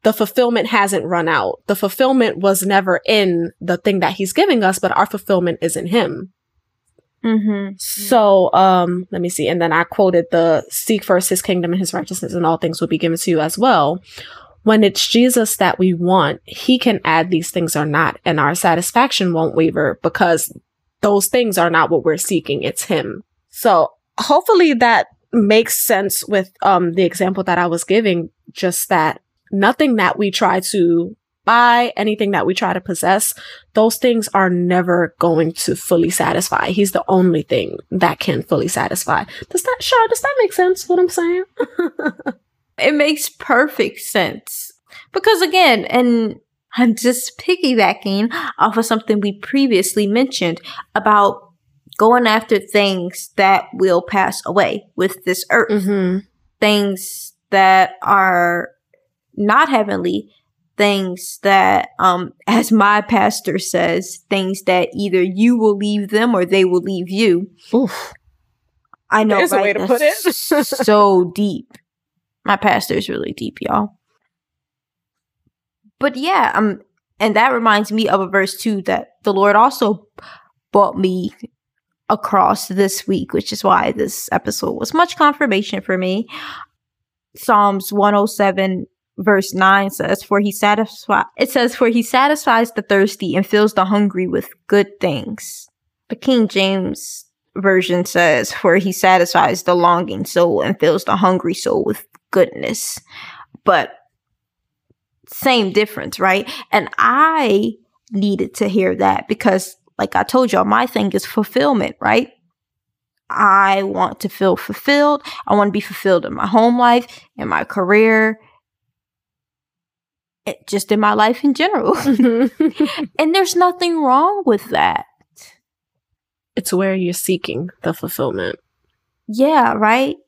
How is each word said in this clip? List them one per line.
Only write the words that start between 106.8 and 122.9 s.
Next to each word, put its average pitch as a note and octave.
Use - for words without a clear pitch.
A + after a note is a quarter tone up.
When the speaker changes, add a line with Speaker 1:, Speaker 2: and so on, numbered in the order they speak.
Speaker 2:
I A#3+
needed G3
to G3+
hear F#3
that -
because, G3
like -
I F#3
told B3+
y'all, F#3+
my A3
thing G#3
is F#3+
fulfillment, B3
right? D#3+
I G3
want F#3+
to G3+
feel F#3+
fulfilled. C#4+
I G#3
want G3+
to -
be G#3
fulfilled F#3
in -
my -
home A#3
life, A#3+
in -
my G2
career, A3
it, -
just G3+
in G#3
my G#3
life G#3+
in C#4+
general. F4+
<laughs> A#3+